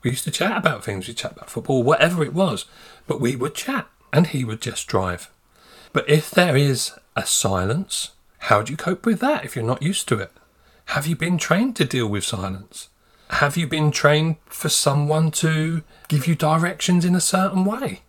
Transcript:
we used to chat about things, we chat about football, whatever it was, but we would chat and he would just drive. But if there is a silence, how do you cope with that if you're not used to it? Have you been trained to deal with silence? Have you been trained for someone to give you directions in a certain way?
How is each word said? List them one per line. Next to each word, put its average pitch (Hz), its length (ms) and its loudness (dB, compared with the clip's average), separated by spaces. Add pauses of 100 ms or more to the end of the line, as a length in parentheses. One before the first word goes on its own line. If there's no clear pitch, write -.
we 123 100 -2
used 131 120 -6
to - 80 -6
chat 196 260 0
about 131 260 0
things, 98 240 -6
we - 60 -12
chat - 200 -8
about - 160 -20
football, 123 340 0
whatever 160 400 4
it 143 100 -4
was, 160 320 0 (400)
but 151 140 -4
we 131 160 0
would 127 180 -4
chat - 340 -6 (260)
and 170 140 6
he 127 180 -4
would 110 160 -8
just - 260 -8
drive. 92 420 -2 (640)
But - 180 -2
if 151 220 4
there 175 240 4
is 139 380 0 (220)
a - 100 -6
silence, 98 880 -2 (280)
how 107 220 2
do 120 100 -6
you 156 60 -8
cope - 280 -4
with 226 140 2
that 285 240 0
if - 120 -12
you're 117 100 -4
not 127 160 -2
used 175 260 -2
to 110 120 0
it? 90 120 -8 (540)
Have 143 200 -4
you 165 100 0
been 175 220 0
trained 220 380 0
to - 100 0
deal 123 220 -2
with 101 160 -2
silence? 95 680 -8 (420)
Have 143 260 0
you 165 100 -2
been 151 240 2
trained 156 540 4
for - 240 -6
someone 151 600 2
to 160 520 0 (240)
give 147 200 0
you 170 60 4
directions 170 720 2
in 180 80 4
a 180 80 4
certain 190 440 2
way? 226 440 -4